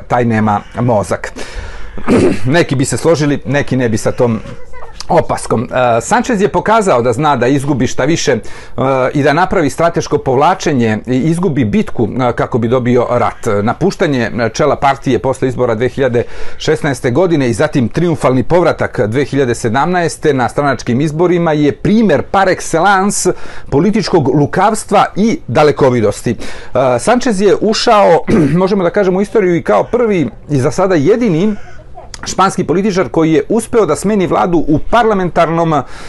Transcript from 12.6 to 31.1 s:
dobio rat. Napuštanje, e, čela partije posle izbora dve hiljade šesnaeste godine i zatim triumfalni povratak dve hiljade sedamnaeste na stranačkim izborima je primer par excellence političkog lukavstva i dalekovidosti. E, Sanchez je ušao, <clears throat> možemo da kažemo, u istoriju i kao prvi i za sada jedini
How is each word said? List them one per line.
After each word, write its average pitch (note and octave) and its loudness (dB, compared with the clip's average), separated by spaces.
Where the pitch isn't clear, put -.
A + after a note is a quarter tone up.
dobio A#2+ 2
rat. G#2+ 0
Napuštanje, C3+ -2
e, A#2 0
čela C#3+ 0
partije C3+ 0
posle C3 -2
izbora A#2 -2
dve A#2+ -2
hiljade A#2+ 0
šesnaeste D3 -2
godine D3 2
i A#2 0
zatim B2+ 0
triumfalni C#3+ 0
povratak D3+ 0
dve B2 0
hiljade C3 0
sedamnaeste D3+ 0
na B2 0
stranačkim C3+ -2
izborima E3 0
je D3 2
primer G3+ 2
par G3 2
excellence F#3 0
političkog F3 2
lukavstva F#3+ 2
i G#3+ 0
dalekovidosti. B2 2
E, - -2
Sanchez A3 0
je G3 4
ušao, G3 4
<clears throat> D#3 2
možemo F#3+ 2
da E3+ 2
kažemo, F#3 0
u - 2
istoriju G3 2
i D#3 -2
kao G3+ 2
prvi G#3+ 0
i D3 0
za C3+ 0
sada F#3 2
jedini G3+ 2